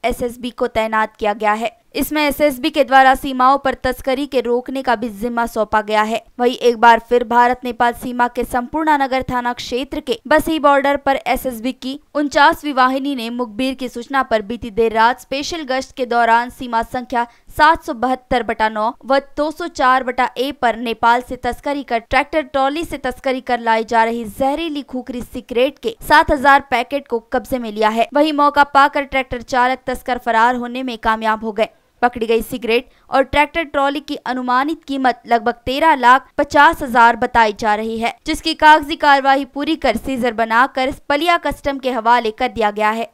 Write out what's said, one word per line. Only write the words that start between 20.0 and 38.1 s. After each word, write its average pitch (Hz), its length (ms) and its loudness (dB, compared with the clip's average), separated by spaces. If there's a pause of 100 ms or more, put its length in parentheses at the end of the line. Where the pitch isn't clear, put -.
बटा 247 340 -2
ए 269 140 -4
पर 233 260 -2
नेपाल 233 440 0
से 254 200 -10
तस्करी 277 400 -6
कर 240 180 -4
ट्रैक्टर 277 420 -2
ट्रॉली 277 420 -2
से 302 160 -10
तस्करी 262 420 -6
कर 240 180 -4
लाई 226 240 0
जा 226 200 0
रही 233 260 -4
जहरीली 294 540 -4
खुखरी 247 380 -10
सिगरेट 247 560 -2
के - 240 -8
सात 311 280 4
हजार 277 400 4
पैकेट 254 380 -2
को 233 100 -4 (100)
कब्जे 254 300 -4
में 226 140 -8
लिया 214 180 2
है। 226 240 0
वहीं 302 180 2
मौका 285 400 2
पाकर 285 320 2
ट्रैक्टर 254 400 -4
चालक 254 420 0
तस्कर 247 320 -6
फरार 233 380 2
होने 240 260 -8
में 240 160 -8
कामयाब 220 460 -2
हो 220 80 -6
गए। 202 160 0 (340)
पकड़ी 240 240 0
गई 226 160 2
सिगरेट 233 460 -2 (220)
और 269 140 2
ट्रैक्टर 294 400 0
ट्रॉली 277 360 -2
की 294 160 -10
अनुमानित 254 680 -4
कीमत 262 420 -2
लगभग 233 400 0
तेरह 294 280 2
लाख 254 320 4 (120)
पचास 294 440 4
हजार 233 340 4
बताई 226 360 2
जा 208 220 -2
रही 220 240 -6
है, 226 140 -4 (140)